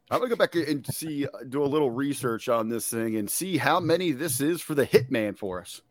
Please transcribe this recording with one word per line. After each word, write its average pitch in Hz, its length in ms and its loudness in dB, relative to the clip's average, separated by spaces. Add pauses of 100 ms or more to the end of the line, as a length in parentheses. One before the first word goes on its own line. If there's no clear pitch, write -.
I'm 135 80 2
gonna 247 120 0
go 233 60 0
back 185 200 2
and 147 320 0
see, 147 400 -4
uh, 117 200 -12
do 135 140 -2
a 143 40 2
little 143 260 4
research 127 580 -2
on 117 200 2
this 113 180 -2
thing 113 300 0
and 104 120 -2
see 180 260 -2
how 139 240 4
many 170 340 2
this 123 280 -4
is 160 220 0
for 156 100 -6
the 135 140 4
Hitman 117 500 2
for 90 240 -6
us. - 300 -16